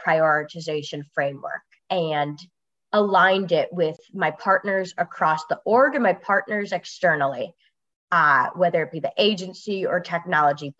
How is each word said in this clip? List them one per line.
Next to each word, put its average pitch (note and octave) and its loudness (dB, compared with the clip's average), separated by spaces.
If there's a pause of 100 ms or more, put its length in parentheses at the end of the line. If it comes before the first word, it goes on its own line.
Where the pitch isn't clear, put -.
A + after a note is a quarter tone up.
prioritization D3+ -2 (100)
framework C#3 -6 (280)
and D3+ -2 (540)
aligned F#3+ 4
it D#3 2
with D#3+ -2 (140)
my F3+ -2
partners F#3+ -2
across D#3+ -2
the - -4
org C4+ 4
and B3 0
my F#3 4
partners G3+ -2
externally, C#3 -2 (580)
uh, D3 4
whether E3+ 2
it - -4
be D#3+ -8
the - -6
agency F#3+ -2
or F3+ 0
technology D3+ 0